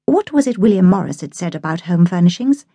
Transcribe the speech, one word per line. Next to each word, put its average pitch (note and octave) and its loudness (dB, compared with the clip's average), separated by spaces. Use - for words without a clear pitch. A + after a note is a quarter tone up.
What F4+ 0
was D4 0
it A#3 -4
William F#3+ 2
Morris F#3 0
had D3 -14
said E3+ -8
about D#3+ -8
home F3 2
furnishings? F3+ 0